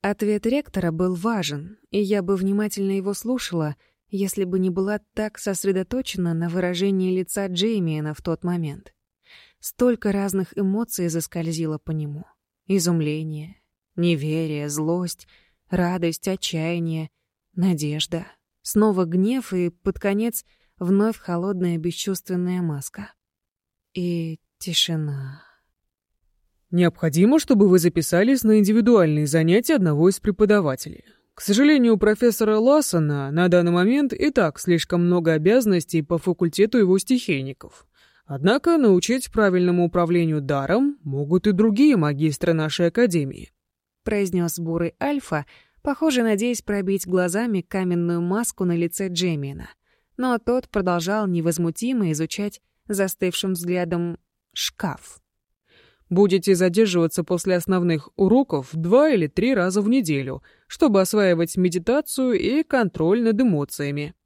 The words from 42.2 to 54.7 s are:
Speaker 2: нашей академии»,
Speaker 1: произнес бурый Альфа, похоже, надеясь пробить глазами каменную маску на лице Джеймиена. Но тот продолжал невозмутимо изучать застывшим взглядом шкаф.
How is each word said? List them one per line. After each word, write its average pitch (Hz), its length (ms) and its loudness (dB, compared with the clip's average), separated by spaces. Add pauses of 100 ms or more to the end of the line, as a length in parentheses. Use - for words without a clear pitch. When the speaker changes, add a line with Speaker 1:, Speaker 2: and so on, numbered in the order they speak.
Speaker 2:
нашей 156 320 -2
академии», 170 640 -2 (520)
Speaker 1:
произнес 185 540 -2
бурый 170 440 -4
Альфа, 262 420 -4 (380)
похоже, 277 400 0
надеясь 226 400 0
пробить 196 440 -4
глазами 185 540 0
каменную 175 640 -2
маску 190 420 -2
на 175 100 0
лице 170 340 -4
Джеймиена. 160 600 -4 (480)
Но 247 220 -2
тот 247 320 -2
продолжал 185 560 -2
невозмутимо 170 840 -2
изучать 160 500 -6 (260)
застывшим 190 640 -2
взглядом 175 680 -4 (340)
шкаф. - 680 -8 (920)